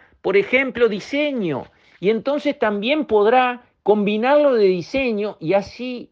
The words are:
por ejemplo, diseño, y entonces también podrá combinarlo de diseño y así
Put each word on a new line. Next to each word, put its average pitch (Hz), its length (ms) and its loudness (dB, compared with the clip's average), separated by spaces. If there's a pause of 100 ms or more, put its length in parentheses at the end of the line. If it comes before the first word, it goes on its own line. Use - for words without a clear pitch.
(220)
por 190 140 0
ejemplo, 240 520 0
diseño, 214 760 -4 (340)
y 180 120 0
entonces 277 480 -2
también 220 480 -2
podrá 240 580 2 (180)
combinarlo 214 720 2
de 214 120 4
diseño 208 720 -2
y 165 140 -2
así 240 580 -6